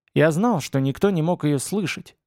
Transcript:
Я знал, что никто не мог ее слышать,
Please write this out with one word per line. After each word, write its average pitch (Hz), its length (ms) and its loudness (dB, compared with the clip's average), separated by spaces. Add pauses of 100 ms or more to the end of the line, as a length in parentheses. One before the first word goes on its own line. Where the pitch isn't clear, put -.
(140)
Я 151 180 4
знал, 190 280 2
что 135 220 -4
никто 139 300 0
не 170 100 0
мог 170 240 -2
ее 147 140 2
слышать, - 680 -6